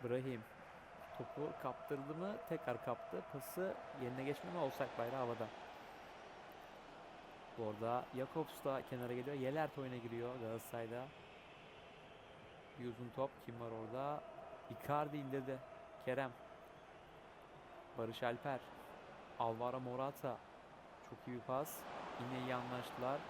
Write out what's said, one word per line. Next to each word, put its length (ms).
Brahim. 380
Topu 340
kaptırdı 520
mı? 220
Tekrar 360
kaptı. 380
Pası 420
yerine 220
geçmedi 320
ama 100
offside 320
bayrağı 280
havada. 200
Bu 100
arada 360
Jakobs 480
da 260
kenara 220
geliyor. 240
Yelert 420
oyuna 180
giriyor 440
Galatasaray'da. 640
Bir 60
uzun 320
top. 140
Kim 140
var 100
orada? 520
Icardi 460
indirdi. 420
Kerem. 260
Barış 240
Alper. 380
Alvaro 420
Morata. 560
Çok 160
iyi 100
bir 40
pas. 360
Yine 240
iyi 100
anlaştılar. 640